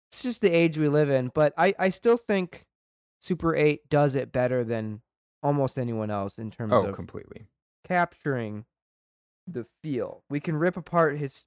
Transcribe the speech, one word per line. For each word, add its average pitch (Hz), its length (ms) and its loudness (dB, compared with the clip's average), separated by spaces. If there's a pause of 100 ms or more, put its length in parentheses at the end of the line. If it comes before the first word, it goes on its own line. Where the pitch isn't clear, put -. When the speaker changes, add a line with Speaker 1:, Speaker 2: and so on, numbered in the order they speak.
(100)
Speaker 1:
it's - 120 -6
just 247 180 -4
the 196 100 4
age 165 280 4
we 151 100 2
live 147 220 4
in, 127 240 2
but 151 220 4
I, 185 220 2
I 190 120 2
still 233 260 2
think 196 500 -4 (540)
Super 165 340 -2
Eight 151 340 2
does 147 280 4
it 120 160 -6
better 123 320 0
than 110 380 -6 (400)
almost 143 360 0
anyone 113 320 -4
else 101 280 -4
in 110 120 -10
terms 113 220 -4
Speaker 2:
Oh, 101 140 4
Speaker 1:
of 98 80 -6
Speaker 2:
completely. - 520 -14 (380)
Speaker 1:
capturing 131 800 -4 (800)
the 123 180 -8 (180)
feel. 123 460 -6
We 143 120 -4
can 156 160 -4
rip 175 200 0
apart 165 420 0
his - 280 -10